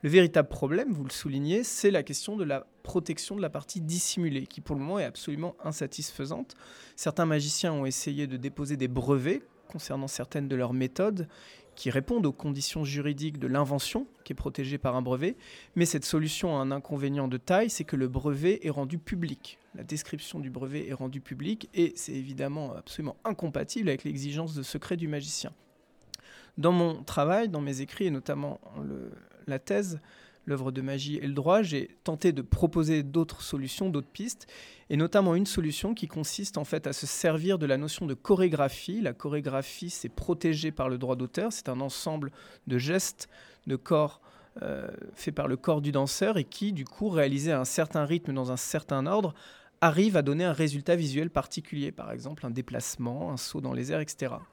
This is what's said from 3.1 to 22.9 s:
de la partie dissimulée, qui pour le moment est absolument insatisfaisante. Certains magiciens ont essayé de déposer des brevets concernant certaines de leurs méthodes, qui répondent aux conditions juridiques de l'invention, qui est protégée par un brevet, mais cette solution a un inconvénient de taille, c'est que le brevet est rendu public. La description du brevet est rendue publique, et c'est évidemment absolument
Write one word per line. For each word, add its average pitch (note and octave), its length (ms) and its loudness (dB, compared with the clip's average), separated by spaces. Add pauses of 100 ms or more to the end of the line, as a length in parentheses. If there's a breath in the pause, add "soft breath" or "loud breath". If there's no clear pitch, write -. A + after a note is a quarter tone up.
de G3+ 60 -2
la D#3 80 0
partie D3+ 320 -8
dissimulée, D#3+ 640 0
qui - 160 -14
pour D3 140 -4
le C3+ 60 -2
moment F3+ 160 -2
est F3 60 0
absolument D3+ 580 -6
insatisfaisante. D3+ 920 -6 (400 loud breath)
Certains E3 320 0
magiciens D3+ 460 2
ont C#3 120 0
essayé C#3+ 420 -2
de C3 120 -4
déposer C#3 400 -4
des C3 100 2
brevets C3+ 540 2 (260)
concernant C#3 400 -6
certaines C#3+ 400 -4
de C3+ 80 0
leurs B2 160 0
méthodes, E3 560 0 (460 loud breath)
qui - 160 -2
répondent D3+ 340 2
aux C#3 80 4
conditions C#3+ 520 -2
juridiques C#3+ 540 -2
de B2+ 80 -4
l'invention, C#3+ 600 2 (180)
qui - 80 -8
est C3 40 -6
protégée C#3 420 -4
par B2+ 180 0
un B2+ 60 0
brevet, B2+ 340 0 (380 loud breath)
mais E3+ 100 4
cette D#3 220 0
solution D#3 500 0
a C3+ 60 0
un C3+ 80 0
inconvénient C#3 580 -2
de B2+ 80 -2
taille, F#3+ 320 4
c'est - 160 -4
que D3 120 -2
le C3 120 2
brevet C#3+ 540 0
est D#3 80 -2
rendu C#3 260 -2
public. E3+ 640 -6 (160)
La - 100 -12
description D3+ 540 -8
du C#3 100 -6
brevet C3 400 -6
est C3+ 60 -4
rendue C3 260 -6
publique, D3+ 540 -6
et E3+ 200 4
c'est - 200 -8
évidemment C#3 600 -6
absolument - 500 -8